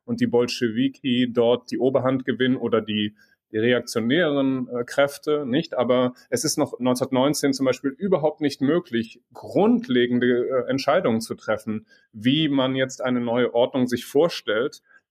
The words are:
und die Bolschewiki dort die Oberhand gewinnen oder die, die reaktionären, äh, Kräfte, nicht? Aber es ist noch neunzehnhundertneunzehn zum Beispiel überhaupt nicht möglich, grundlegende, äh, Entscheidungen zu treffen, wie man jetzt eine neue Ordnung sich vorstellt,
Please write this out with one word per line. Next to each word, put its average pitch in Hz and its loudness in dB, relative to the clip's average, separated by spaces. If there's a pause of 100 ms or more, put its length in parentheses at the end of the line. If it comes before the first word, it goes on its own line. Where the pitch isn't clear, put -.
und 120 -6
die 123 4
Bolschewiki 123 0
dort 120 2
die 127 -4
Oberhand 131 0
gewinnen 127 0
oder 113 0
die, 104 -4 (380)
die 110 -2
reaktionären, 127 0
äh, 120 -4
Kräfte, 143 -2
nicht? 139 -2
Aber 123 2 (160)
es 120 -2
ist - -2
noch 143 -4
neunzehnhundertneunzehn 131 0
zum 135 -2
Beispiel 131 -2
überhaupt 170 0
nicht 143 -2
möglich, 131 -2 (120)
grundlegende, 123 2
äh, 120 -2
Entscheidungen 135 0
zu 113 -10
treffen, 107 -6 (260)
wie 139 0
man 135 0
jetzt 131 -2
eine 127 0
neue 120 0
Ordnung 127 2
sich 123 -6
vorstellt, 139 0 (280)